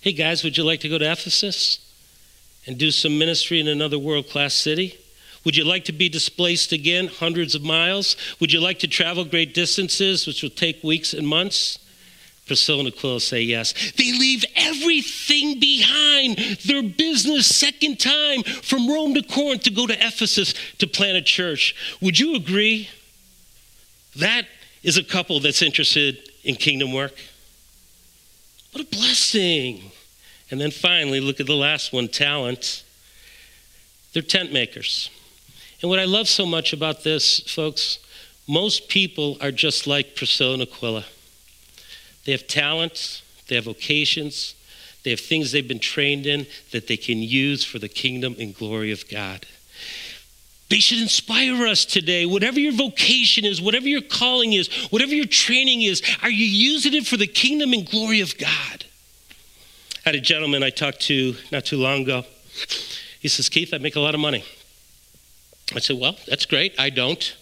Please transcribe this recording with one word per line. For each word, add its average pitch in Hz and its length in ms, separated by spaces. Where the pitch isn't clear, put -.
"Hey, 196 120
guys, 160 300
would 151 140
you - 60
like 160 180
to 151 80
go 156 100
to 151 120
Ephesus - 680
and 127 100
do 151 140
some 151 260
ministry 160 420
in 151 80
another 151 300
world-class 143 560
city? 175 420
Would 156 100
you 156 80
like 170 220
to 170 80
be 170 160
displaced 170 640
again, 170 340
hundreds 165 480
of 147 80
miles? 170 540
Would 139 100
you 160 80
like 180 200
to 170 100
travel 175 340
great 165 300
distances, 185 760
which 151 160
will 147 60
take 160 340
weeks 160 300
and 151 120
months?" 170 540
Priscilla 143 340
and 135 100
Aquila 123 320
say 120 200
yes. 117 320
They 247 180
leave 254 320
everything 294 1040
behind, 277 760
their 277 180
business, 285 640
second 285 520
time 285 440
from - 460
Rome 302 240
to 277 100
Corinth 277 400
to 226 80
go 226 160
to 220 60
Ephesus 214 600
to 190 80
plant 196 280
a 180 60
church. - 520
Would 185 180
you 311 160
agree? 208 540
That 214 280
is 170 140
a 170 60
couple 175 360
that's 139 220
interested 143 560
in 127 120
kingdom 135 360
work. 135 240
What 285 100
a - 40
blessing. 151 1040
And 131 80
then 147 120
finally, 151 500
look 139 180
at 135 80
the 151 80
last 143 380
one, 123 160
talent. 143 760
They're 165 100
tent 180 300
makers. - 580
And 175 80
what 190 100
I 190 40
love 202 240
so - 180
much 165 280
about 156 300
this, 156 360
folks, - 600
most 180 400
people 151 500
are 139 120
just 143 360
like 143 280
Priscilla 131 400
and 131 60
Aquila. 113 440
They 139 80
have 127 140
talents, 160 760
they 131 80
have 117 80
vocations, 147 920
they 131 80
have 113 100
things 151 320
they've 139 120
been 120 140
trained 143 460
in 143 220
that 117 160
they 113 100
can 113 220
use 135 440
for - 160
the 104 80
kingdom 123 500
and 107 160
glory 110 380
of - 180
God. 98 360
They 214 120
should 233 200
inspire 240 680
us 214 200
today. 175 400
Whatever 202 340
your 294 140
vocation 240 720
is, 190 160
whatever 233 260
your 277 140
calling 247 500
is, 190 160
whatever 269 260
your 294 120
training 254 560
is, 190 200
are 233 80
you 226 160
using 254 480
it 294 140
for - 80
the 202 100
kingdom 262 460
and 202 180
glory 220 300
of 175 180
God? - 460
I 160 40
had 151 60
a 139 40
gentleman 143 420
I 131 100
talked 139 320
to 131 320
not 139 100
too - 140
long 135 240
ago. 127 240
He - 80
says, - 180
"Keith, 165 260
I 156 40
make 143 180
a 147 60
lot 151 120
of 151 60
money." 143 240
I 123 40
said, 123 200
"Well, 139 180
that's - 180
great. 156 340
I 135 100
don't." 131 520